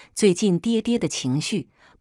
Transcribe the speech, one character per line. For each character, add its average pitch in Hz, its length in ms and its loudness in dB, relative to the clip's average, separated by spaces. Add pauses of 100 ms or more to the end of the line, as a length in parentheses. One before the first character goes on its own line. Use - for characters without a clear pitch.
(160)
最 196 180 4
近 180 240 2
爹 226 240 0
爹 233 160 0
的 175 120 -2
情 135 320 -2
绪 170 280 -6 (320)